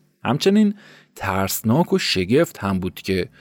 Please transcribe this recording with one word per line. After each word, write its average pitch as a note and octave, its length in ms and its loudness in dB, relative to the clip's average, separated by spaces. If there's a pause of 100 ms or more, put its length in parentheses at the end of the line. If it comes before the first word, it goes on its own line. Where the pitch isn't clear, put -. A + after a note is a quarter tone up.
(240)
همچنین G3+ 500 2 (420)
ترسناک G2+ 760 0
و F#3+ 40 2
شگفت A#2 600 0
هم G2 220 -2
بود F2 140 -4
که F#2 360 -4 (120)